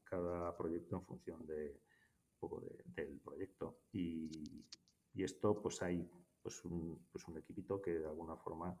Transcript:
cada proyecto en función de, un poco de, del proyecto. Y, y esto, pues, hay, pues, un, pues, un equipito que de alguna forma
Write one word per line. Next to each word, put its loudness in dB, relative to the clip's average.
cada 2
proyecto 0
en -2
función -6
de, 0
un -20
poco -4
de, -8
del -4
proyecto. -4
Y, 0
y 2
esto, 6
pues, 0
hay, 4
pues, -8
un, -2
pues, -8
un -6
equipito -2
que 4
de 2
alguna -4
forma -2